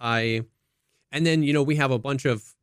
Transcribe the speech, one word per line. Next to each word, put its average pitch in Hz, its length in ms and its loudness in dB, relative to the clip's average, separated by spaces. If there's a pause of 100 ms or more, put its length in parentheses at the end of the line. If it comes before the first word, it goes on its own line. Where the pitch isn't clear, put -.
I, 113 420 -2 (680)
and 151 140 -2
then, 160 160 2
you 143 100 2
know, 147 100 2
we 147 140 0
have 139 140 2
a 127 80 0
bunch 135 260 -4
of, 117 380 -2